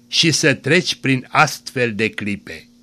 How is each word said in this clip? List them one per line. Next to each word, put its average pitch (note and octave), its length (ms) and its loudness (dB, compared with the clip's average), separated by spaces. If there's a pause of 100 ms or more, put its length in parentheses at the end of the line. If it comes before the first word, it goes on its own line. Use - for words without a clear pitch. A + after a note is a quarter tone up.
(120)
și E3 200 2
să C#3 220 2
treci D3+ 420 0
prin C3+ 340 -2
astfel B2+ 640 0
de G#2+ 160 0
clipe. - 580 -10 (160)